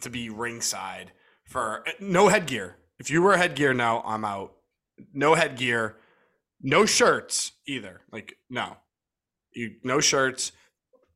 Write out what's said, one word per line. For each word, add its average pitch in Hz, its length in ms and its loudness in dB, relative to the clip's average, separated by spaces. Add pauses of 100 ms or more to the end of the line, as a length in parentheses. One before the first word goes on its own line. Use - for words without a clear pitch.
to 123 80 -12
be 120 200 -10
ringside 104 800 -8 (340)
for, 117 400 -6 (140)
no 196 300 4
headgear. 135 480 0 (220)
If - 120 -10
you 170 120 4
wear 196 140 6
headgear, 156 360 2
no, 117 320 0
I'm 110 200 -4
out. 98 280 -6 (640)
No 143 200 6
headgear, 123 600 0 (640)
no 175 260 4
shirts - 680 2 (140)
either. 104 360 -10 (100)
Like, 107 240 -14 (140)
no, 120 260 -6 (760)
you, 113 300 -10
no 127 160 0
shirts, 135 540 0 (640)